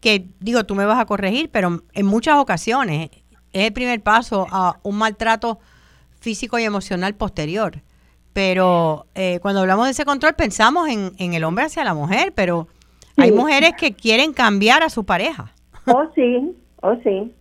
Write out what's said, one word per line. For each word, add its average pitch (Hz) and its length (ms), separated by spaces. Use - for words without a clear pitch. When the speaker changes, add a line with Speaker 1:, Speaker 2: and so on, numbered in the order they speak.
Speaker 1:
que, 208 240
digo, 220 240
tú 202 100
me 196 120
vas 214 120
a 226 80
corregir, 208 460
pero 175 300
en 196 140
muchas 226 320
ocasiones 190 720
es 190 140
el 220 60
primer 247 300
paso 214 480
a 185 320
un 202 160
maltrato 220 640
físico 233 400
y 233 60
emocional 196 500
posterior. 190 600
Pero, 180 840
eh, 180 260
cuando 196 200
hablamos 190 260
de 269 60
ese 294 120
control, 285 300
pensamos 269 540
en, 202 300
en 175 160
el 160 100
hombre 185 220
hacia 311 180
la 190 100
mujer, 190 400
pero 175 320
hay 254 120
Speaker 2:
Sí. 214 40
Speaker 1:
mujeres 294 440
que 269 160
quieren 247 400
cambiar 226 480
a 320 80
su 214 160
pareja. 208 460
Speaker 2:
Oh, 254 180
sí, 262 400
oh, 214 200
sí. 208 380